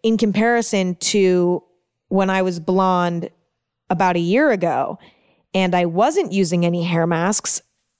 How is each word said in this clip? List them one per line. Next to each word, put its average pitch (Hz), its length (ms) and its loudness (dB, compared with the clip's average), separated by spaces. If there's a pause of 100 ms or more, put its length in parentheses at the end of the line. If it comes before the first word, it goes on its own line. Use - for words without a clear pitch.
in 226 140 2
comparison 208 800 0
to 180 680 2 (460)
when 190 200 0
I 190 140 0
was 180 160 -4
blonde 175 720 0 (600)
about 180 260 0
a 175 40 0
year 226 320 2
ago 170 480 -2 (540)
and 185 200 0
I 180 120 2
wasn't 220 460 0
using 175 340 0
any 170 180 0
hair 170 240 0
masks. 170 540 -2 (380)